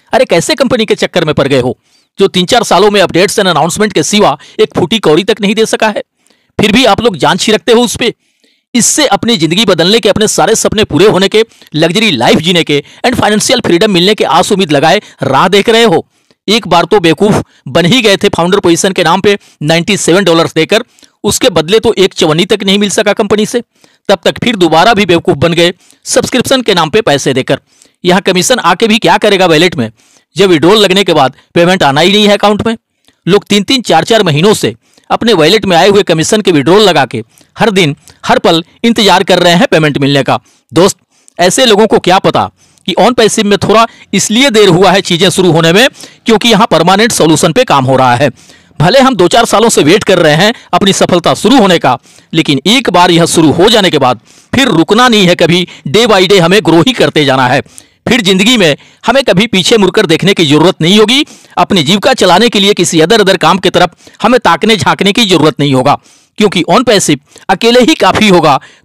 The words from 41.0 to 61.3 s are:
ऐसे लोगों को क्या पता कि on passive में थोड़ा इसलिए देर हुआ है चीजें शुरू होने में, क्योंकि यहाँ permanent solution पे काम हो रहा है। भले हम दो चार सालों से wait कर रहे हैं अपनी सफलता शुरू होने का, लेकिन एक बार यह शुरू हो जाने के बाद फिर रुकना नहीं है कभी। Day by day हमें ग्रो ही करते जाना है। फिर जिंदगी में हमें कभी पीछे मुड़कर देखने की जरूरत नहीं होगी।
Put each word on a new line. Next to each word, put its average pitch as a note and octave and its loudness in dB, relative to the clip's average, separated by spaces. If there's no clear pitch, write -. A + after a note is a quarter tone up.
ऐसे F#3+ 0
लोगों G#3+ 2
को G#3+ 0
क्या F3+ 0
पता A#2+ -2
कि F#3+ -6
on G#3 2
passive A3 0
में G3+ 0
थोड़ा A3 0
इसलिए A3 0
देर G#3 2
हुआ F3+ 2
है G3 0
चीजें F3+ -2
शुरू F3+ 0
होने E3 2
में, A#3 2
क्योंकि A3+ 0
यहाँ A3 2
permanent F#3+ 0
solution D#3+ 0
पे B3+ 0
काम C#3+ 0
हो C3 0
रहा B2 2
है। C#3 0
भले G3+ 2
हम B3+ 2
दो F3 2
चार A#3 0
सालों A3 0
से G#3 0
wait E3+ 0
कर F#3 0
रहे D#3 2
हैं G3+ 0
अपनी F#3+ 0
सफलता E3+ 0
शुरू B3+ 2
होने F3+ 2
का, B2+ 0
लेकिन D3+ -2
एक A#3 0
बार F3+ 2
यह E3 2
शुरू D3+ 2
हो F3 2
जाने G3 0
के D3+ -2
बाद B2 -2
फिर B3 0
रुकना G#3+ 0
नहीं G#3+ 2
है F3 2
कभी। F3 0
Day G#3 0
by G3+ 2
day G3 2
हमें F3+ 2
ग्रो E3 2
ही - 0
करते D3+ 0
जाना C3 0
है। C3 0
फिर B3+ 0
जिंदगी G3 0
में E3+ 0
हमें B3+ 0
कभी G#3 0
पीछे G3+ -2
मुड़कर G3 0
देखने D#3+ 0
की F3 -2
जरूरत D3 0
नहीं F#3 2
होगी। A#3+ 0